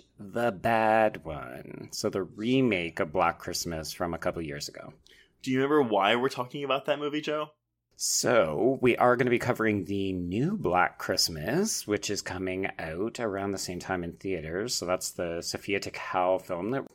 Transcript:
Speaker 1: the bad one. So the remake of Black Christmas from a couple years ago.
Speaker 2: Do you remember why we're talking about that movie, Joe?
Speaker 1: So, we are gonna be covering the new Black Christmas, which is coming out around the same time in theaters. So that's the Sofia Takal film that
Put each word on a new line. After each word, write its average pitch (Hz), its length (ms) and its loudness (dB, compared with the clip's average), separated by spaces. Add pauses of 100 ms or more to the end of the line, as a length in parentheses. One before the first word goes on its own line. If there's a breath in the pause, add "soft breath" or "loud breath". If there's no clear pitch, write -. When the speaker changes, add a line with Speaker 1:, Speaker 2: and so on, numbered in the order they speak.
(180)
Speaker 1:
the 110 360 -2
bad 110 720 4
one. 67 680 -12
So - 180 -2
the 95 140 -2
remake 101 760 0
of 80 100 -2
Black 85 280 4
Christmas 80 520 -6
from 87 220 -4
a 82 40 -4
couple 87 240 -2
years 73 280 -8
ago. - 240 -16 (480 soft breath)
Speaker 2:
Do 131 100 -4
you 131 60 2
remember 139 240 6
why 107 340 4
we're 127 140 2
talking 135 340 -6
about 139 220 0
that 143 140 0
movie, 147 200 -2
Joe? 151 300 -4 (460)
Speaker 1:
So, 113 840 2
we 123 160 6
are 123 180 6
gonna 123 140 2
be 117 100 4
covering 110 460 0
the 98 280 -2
new 104 440 -2
Black 87 400 2
Christmas, 101 880 -2
which 104 240 -2
is 98 140 -4
coming 92 440 -4 (120)
out 90 400 -6
around 98 320 -2
the 95 60 -4
same 90 220 -6
time 90 240 -2
in 87 100 -6
theaters. 92 600 -4
So - 120 -4
that's 90 260 -2
the 85 300 -6
Sofia - 380 -4
Takal 92 640 0
film 92 300 -4
that 135 120 -4 (120)